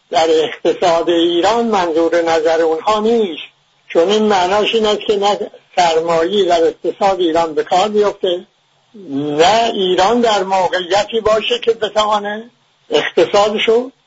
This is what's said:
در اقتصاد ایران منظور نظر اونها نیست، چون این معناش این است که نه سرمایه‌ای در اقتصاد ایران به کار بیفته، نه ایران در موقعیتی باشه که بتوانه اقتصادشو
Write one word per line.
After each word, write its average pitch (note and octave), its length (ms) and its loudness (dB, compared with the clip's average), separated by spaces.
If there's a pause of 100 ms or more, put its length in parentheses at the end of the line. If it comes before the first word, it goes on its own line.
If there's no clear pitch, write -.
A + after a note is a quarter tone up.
(100)
در D#3+ 180 2
اقتصاد E3 800 0
ایران F3 580 0
منظور E3+ 560 0
نظر E3 400 0
اونها E3 380 0
نیست، G#3+ 420 -2 (460)
چون E3+ 200 2
این G#3+ 140 2
معناش G3+ 520 0
این A3 120 0
است G#3 200 -2
که G#3 100 0
نه G3+ 340 -2 (260)
سرمایه‌ای E3+ 680 2
در E3+ 200 2
اقتصاد F3+ 560 -2
ایران E3 340 0
به D3+ 100 -2
کار F#3+ 240 0
بیفته، G3+ 580 -2 (640)
نه D#3 640 0
ایران F#3+ 460 0
در G#3+ 220 0
موقعیتی F#3+ 760 -2
باشه G#3+ 380 0
که A#3 140 -2
بتوانه G#3+ 800 -4 (400)
اقتصادشو G#3+ 1000 0 (160)